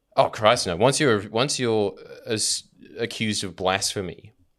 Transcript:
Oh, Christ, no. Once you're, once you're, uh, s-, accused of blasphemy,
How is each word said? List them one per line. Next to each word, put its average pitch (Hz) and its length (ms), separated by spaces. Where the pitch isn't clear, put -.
Oh, 135 140
Christ, 113 380
no. 85 100
Once 135 240
you're, 110 280
once 123 300
you're, 110 360
uh, 123 80
s-, - 300
accused 110 460
of 90 120
blasphemy, 95 760